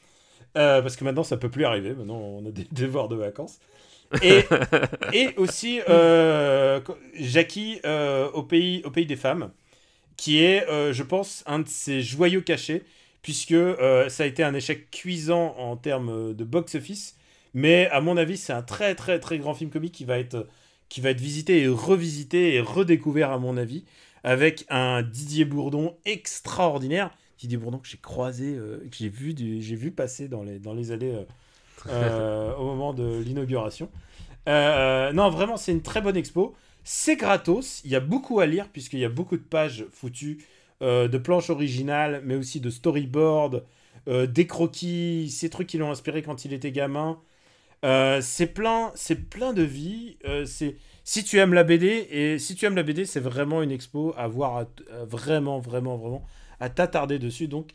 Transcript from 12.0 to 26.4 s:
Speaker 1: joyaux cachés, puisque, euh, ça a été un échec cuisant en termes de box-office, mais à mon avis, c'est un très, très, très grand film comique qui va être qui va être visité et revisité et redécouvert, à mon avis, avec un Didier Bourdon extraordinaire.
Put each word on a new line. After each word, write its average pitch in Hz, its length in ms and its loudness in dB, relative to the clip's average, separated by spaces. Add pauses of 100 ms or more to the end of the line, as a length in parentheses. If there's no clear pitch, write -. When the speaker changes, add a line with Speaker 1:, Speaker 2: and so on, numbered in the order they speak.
Speaker 1:
joyaux 175 400 2
cachés, 160 420 -2 (380)
puisque, - 300 -6
euh, 139 560 4
ça 143 160 -2
a - 20 2
été 143 180 0
un 143 100 2
échec 143 360 -4
cuisant 170 680 -2
en 120 180 -6
termes 117 580 -4
de 110 120 -8
box-office, 165 720 -6 (360)
mais 165 380 6
à 139 80 4
mon 170 160 2
avis, 170 220 0
c'est - 160 -6
un 120 100 -4
très, 196 320 -2
très, 175 240 -2
très 165 180 -6
grand 147 160 -4
film 151 160 -6
comique 160 240 -6
qui 135 120 -14
va 123 120 0
être 123 300 -6 (420)
qui 127 120 -10
va 135 100 2
être 123 100 -2
visité 156 400 2
et 135 60 4
revisité 156 880 2
et 123 60 4
redécouvert, 151 720 2
à 131 60 -2
mon 127 200 -4
avis, 123 280 -6 (380)
avec 139 460 2
un 127 340 0
Didier 147 420 -2
Bourdon 143 500 -2 (100)
extraordinaire. 170 1040 -2 (260)